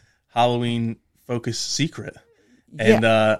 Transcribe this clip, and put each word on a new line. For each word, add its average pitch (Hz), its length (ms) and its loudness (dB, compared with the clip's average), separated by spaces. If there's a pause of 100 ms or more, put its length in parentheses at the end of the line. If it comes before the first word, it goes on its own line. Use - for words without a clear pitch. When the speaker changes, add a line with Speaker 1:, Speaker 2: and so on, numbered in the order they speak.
(280)
Speaker 1:
Halloween-focused 120 1500 -4
secret." - 420 -6 (600)
And, 113 240 4
Speaker 2:
Yeah. 113 80 4
Speaker 1:
uh, 110 300 2